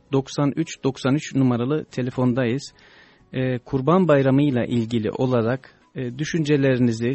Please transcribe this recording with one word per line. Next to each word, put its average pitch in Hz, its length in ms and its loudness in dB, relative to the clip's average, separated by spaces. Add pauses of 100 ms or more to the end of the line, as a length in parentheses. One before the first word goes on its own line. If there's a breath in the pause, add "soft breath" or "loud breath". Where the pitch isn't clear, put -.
(120)
doksan 135 440 -2
üç - 280 -6
doksan 131 320 -2
üç - 200 -4
numaralı 131 500 0
telefondayız. 127 880 -2 (600 soft breath)
E, 127 260 -2
Kurban 156 480 2
Bayramı 139 360 4
ile 123 240 0
ilgili 113 440 -2
olarak, 123 640 -2 (200)
e, 123 220 -8
düşüncelerinizi, 135 960 0